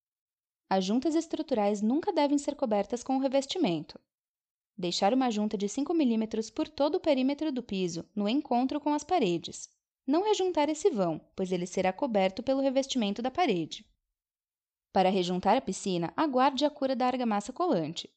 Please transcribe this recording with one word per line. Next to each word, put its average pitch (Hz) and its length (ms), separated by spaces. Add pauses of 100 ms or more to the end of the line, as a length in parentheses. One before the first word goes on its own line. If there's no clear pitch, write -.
(680)
As 190 160
juntas 262 300
estruturais 214 680
nunca 277 320
devem 294 260
ser 285 180
cobertas 214 480
com 262 120
o 262 40
revestimento. 269 800 (760)
Deixar 190 380
uma 262 160
junta 208 260
de 196 120
cinco 285 260
milímetros 220 560
por 311 160
todo 302 300
o 359 40
perímetro 285 520
do 247 100
piso, 180 500
no 202 160
encontro 262 520
com 294 120
as 294 120
paredes. 214 640 (360)
Não 330 200
rejuntar 359 440
esse 311 220
vão, 180 300 (160)
pois 185 160
ele 175 140
será 185 260
coberto 202 500
pelo 269 180
revestimento 254 600
da 254 80
parede. 208 560 (1080)
Para 185 140
rejuntar 185 480
a 269 40
piscina, 185 540
aguarde 277 520
a 285 40
cura 269 240
da 247 120
argamassa 247 440
colante. 196 680